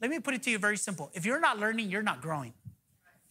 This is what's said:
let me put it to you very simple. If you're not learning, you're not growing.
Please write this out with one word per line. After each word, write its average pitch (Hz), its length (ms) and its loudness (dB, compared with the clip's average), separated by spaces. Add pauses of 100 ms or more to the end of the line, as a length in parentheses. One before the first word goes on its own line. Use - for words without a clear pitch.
let 226 80 0
me 311 120 0
put 269 140 0
it 240 100 -4
to 247 80 2
you 214 60 2
very 208 180 4
simple. 156 360 -4
If 175 140 -4
you're 277 140 2
not 262 180 4
learning, 220 320 0
you're 196 100 0
not 214 220 -2
growing. 131 320 -4 (760)